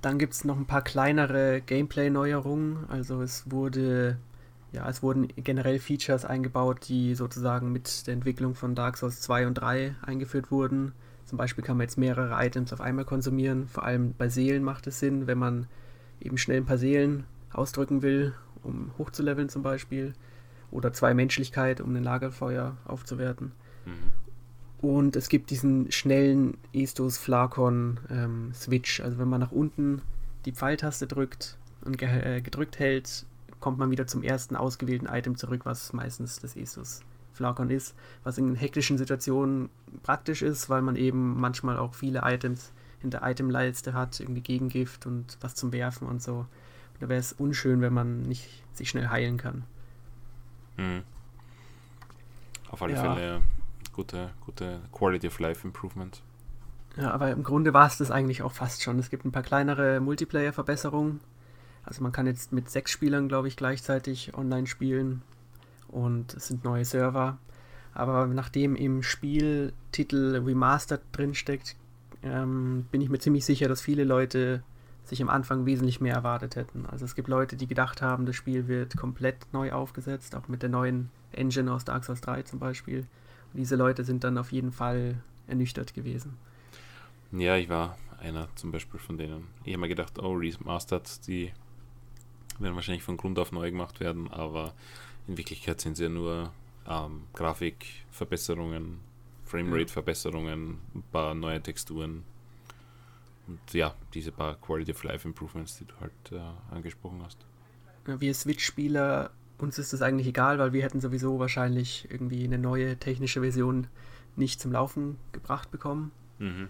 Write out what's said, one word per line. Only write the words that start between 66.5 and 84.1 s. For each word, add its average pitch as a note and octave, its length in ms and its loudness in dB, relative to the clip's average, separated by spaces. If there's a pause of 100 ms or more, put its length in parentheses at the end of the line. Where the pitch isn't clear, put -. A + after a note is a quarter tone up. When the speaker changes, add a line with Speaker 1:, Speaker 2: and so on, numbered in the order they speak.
Speaker 1:
neue A#2+ 200 2
Server. C3 540 2 (560)
Aber B2+ 320 2
nachdem C3 500 2
im C3 260 2
Spieltitel C#3+ 1400 2
Remastered C3 580 4 (100)
drinsteckt, C#3+ 640 -2 (460)
ähm, C3 680 0
bin C#3 100 2
ich C3 80 2
mir C3+ 100 2
ziemlich C#3+ 260 4
sicher, C#3 240 4
dass C3 120 2
viele D3 240 2
Leute B2+ 580 4 (420)
sich B2 180 -6
am A#2+ 60 0
Anfang C3 380 2
wesentlich B2+ 340 2
mehr B2 140 2
erwartet A#2+ 420 -2
hätten. A#2+ 300 -6
Also B2+ 180 -8
es A#2+ 120 -8
gibt C3 120 -4
Leute, C3 280 2
die B2+ 100 -4
gedacht B2+ 360 0
haben, B2+ 240 2
das B2 100 -2
Spiel B2+ 320 -2
wird B2 280 -2
komplett B2+ 560 -2
neu C3+ 200 -2
aufgesetzt, C3 640 -6
auch C3 100 -10
mit B2 160 -6
der B2+ 80 0
neuen B2 400 0 (220)
Engine C3 400 0
aus B2 120 -4
Dark B2 200 -4
Souls B2 160 -6
drei C3 220 -4
zum C3 180 -10
Beispiel. C3 400 -6 (520)
Und - 60 -8
diese C3 160 0
Leute B2+ 300 4
sind B2+ 180 0